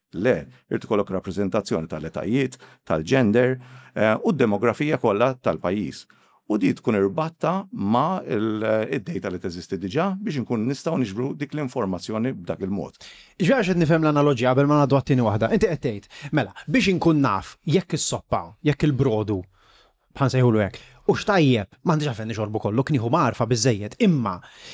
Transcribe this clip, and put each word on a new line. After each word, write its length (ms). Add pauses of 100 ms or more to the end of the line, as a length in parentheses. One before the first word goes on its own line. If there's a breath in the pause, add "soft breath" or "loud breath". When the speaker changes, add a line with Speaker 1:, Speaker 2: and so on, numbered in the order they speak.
(140)
Speaker 1:
Le, 240 (340 soft breath)
irid 160
ikollok 300
rappreżentazzjoni 760
tal-etajiet, 680 (280 loud breath)
tal-gender, 760 (360 loud breath)
eh, 280
u 80
d-demografija 680
kollha 380
tal-pajjiż. 680 (460 soft breath)
U 60
di 160
tkun 240
irbatta 720
ma 540
il-, 400 (260)
id-data 400
li 80
teżisti 400
diġà 400
biex 220
inkun 260
nistgħu 320
niġbru 380
dik 160
l-informazzjoni 880
b'dak 240
il-mod. 320 (420 loud breath)
Speaker 2:
Ġifieri 220
għax 100
qed 80
nifhem 240
l-analoġija 480
qabel 160
ma 140
ngħaddu 160
għat-tieni 320
waħda. 240
Inti 160
qed 160
tgħid, 240 (260 loud breath)
mela, 160 (160 loud breath)
biex 240
inkun 320
naf 400
jekk 320
is-soppa, 480 (240)
jekk 220
il-brodu, 500 (720 soft breath)
bħan 220
sejħulu 260
hekk, 220 (260 loud breath)
u 80
x'tajjeb, 720
m'għandix 260
għalfejn 200
nixorbu 300
kollu, 260
knieħu 240
marfa 380
biżżejjed, 460 (100)
imma 300 (380 loud breath)